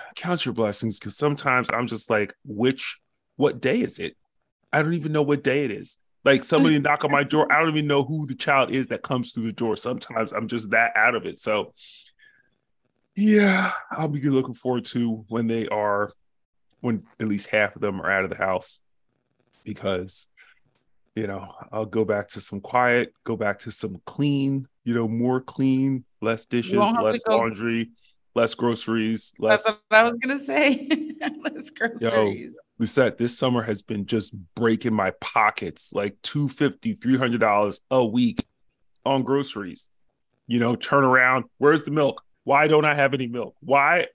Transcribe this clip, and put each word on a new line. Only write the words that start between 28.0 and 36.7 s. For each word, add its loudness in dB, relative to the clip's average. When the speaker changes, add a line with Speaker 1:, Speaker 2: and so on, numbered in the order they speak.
Speaker 1:
less 2
groceries, -2
Speaker 2:
That's 2
Speaker 1:
less -2
Speaker 2:
what 4
I 8
was 0
gonna -6
say. 0
<laughs> -4
Less -10
Speaker 1:
Yo, 0
Speaker 2:
groceries. 0
Speaker 1:
Lisette, 2
this -2
summer 2
has -4
been -6
just -2
breaking 0
my 0
pockets, -2
like, -4
two -2
fifty, -2